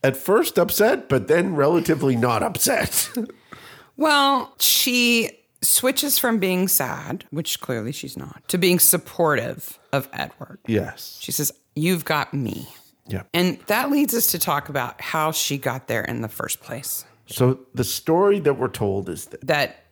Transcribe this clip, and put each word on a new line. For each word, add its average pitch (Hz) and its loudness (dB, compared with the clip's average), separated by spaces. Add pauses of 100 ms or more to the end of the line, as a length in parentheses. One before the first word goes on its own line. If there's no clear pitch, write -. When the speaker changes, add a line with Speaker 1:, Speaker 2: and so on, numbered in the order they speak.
Speaker 1:
at 262 2
first 320 2
upset, 208 2
but 127 0
then 175 2
relatively 147 2
not 117 2
upset. - -2
<laughs> - -12
Speaker 2:
Well, 277 2
she 240 2 (300)
switches - 2
from 233 2
being 185 0
sad, 127 -4
which 143 -6
clearly 117 -6
she's - -12
not, - -14
to - 0
being 180 4
supportive - 0 (120)
of - -2
Edward. - -10
Speaker 1:
Yes. - -2
Speaker 2:
She - -8
says, 143 -2 (240)
"You've 165 0
got - -2
me." 127 -4 (400)
Speaker 1:
Yeah. 98 -6 (100)
Speaker 2:
And 175 2 (100)
that 254 0
leads 285 2
us - 0
to 180 0
talk 147 -2
about 127 -4
how 156 0
she 147 -2
got 127 -4
there 113 -2
in 117 -4
the 110 -4
first - -6
place. - -8 (200)
Speaker 1:
So 131 2 (120)
the 123 -2
story 196 2
that 147 2
we're 123 -2
told 98 -2
is 78 -8
that - -14
Speaker 2:
That 143 -2